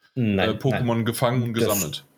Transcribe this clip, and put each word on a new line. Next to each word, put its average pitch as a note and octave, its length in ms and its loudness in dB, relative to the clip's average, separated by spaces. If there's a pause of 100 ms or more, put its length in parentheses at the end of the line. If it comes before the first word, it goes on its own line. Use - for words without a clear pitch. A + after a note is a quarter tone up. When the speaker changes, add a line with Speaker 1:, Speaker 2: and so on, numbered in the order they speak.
(160)
Speaker 1:
Nein, G#2 340 2
Speaker 2:
äh, G#2+ 40 0
Pokémon A#2 420 0
Speaker 1:
nein. A2+ 80 0
Speaker 2:
gefangen A#2+ 400 0
und A#2 120 -4
Speaker 1:
Das A2+ 120 2
Speaker 2:
gesammelt. F#2+ 360 -2 (140)